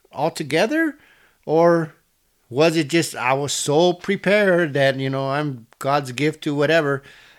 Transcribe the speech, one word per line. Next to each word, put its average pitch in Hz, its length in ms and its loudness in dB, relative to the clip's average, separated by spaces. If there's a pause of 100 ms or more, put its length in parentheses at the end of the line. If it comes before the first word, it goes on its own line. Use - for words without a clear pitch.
(120)
altogether? 170 880 -2 (460)
Or 165 500 2 (540)
was 156 280 2
it 151 120 0
just 160 260 0
I 120 180 -2
was 143 200 -4
so 170 400 2
prepared 185 800 0
that, 135 240 2
you 135 120 -4
know, 135 220 -4
I'm 139 340 -4 (140)
God's 139 320 -2
gift 147 320 -2
to 151 100 -4
whatever, 143 480 2 (380)